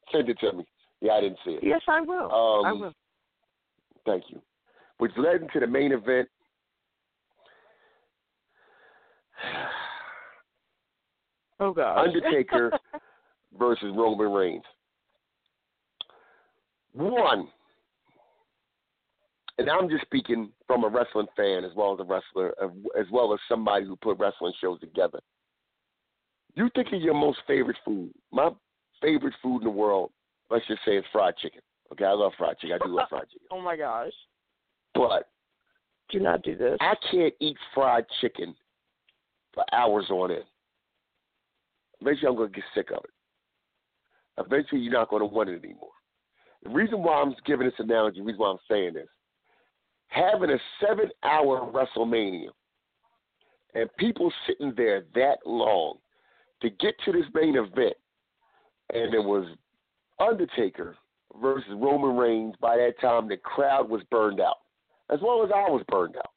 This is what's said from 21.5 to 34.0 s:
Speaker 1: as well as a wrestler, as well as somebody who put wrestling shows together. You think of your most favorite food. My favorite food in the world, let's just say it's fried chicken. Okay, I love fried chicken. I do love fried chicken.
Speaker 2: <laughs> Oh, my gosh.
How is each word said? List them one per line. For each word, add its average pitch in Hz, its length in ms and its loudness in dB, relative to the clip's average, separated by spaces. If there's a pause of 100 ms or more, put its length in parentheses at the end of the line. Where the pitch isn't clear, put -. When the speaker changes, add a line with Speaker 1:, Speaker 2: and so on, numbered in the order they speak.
Speaker 1:
as 90 120 -10
well 101 180 0
as 92 60 -6
a 98 40 -8
wrestler, 92 500 -4 (460)
as 104 120 0
well 113 220 2
as 104 140 -2
somebody 104 380 0
who 95 100 -12
put 98 240 -2
wrestling 98 400 -2
shows 90 200 -4
together. 85 400 -2 (1400)
You 226 200 0
think 247 180 2
of 185 80 -4
your 160 140 2
most 147 320 2
favorite 139 380 0
food. 98 260 -6 (200)
My 151 180 2 (520)
favorite 143 400 0
food 127 180 -2
in 110 60 -6
the 113 60 2
world, 101 400 0 (400)
let's 113 160 0
just 110 180 -6
say 101 120 4
it's 95 140 -2
fried 95 260 2
chicken. - 240 -12 (300)
Okay, 98 140 -4
I 98 60 4
love 101 260 2
fried 78 220 -2
chicken. 87 220 -6
I - 40 -2
do 92 80 -4
love - 160 0
fried - 220 -8
chicken. - 160 -20
Speaker 2:
<laughs> - 40 -16
Oh, 185 100 -10
my 175 160 -6
gosh. 131 340 -6 (840)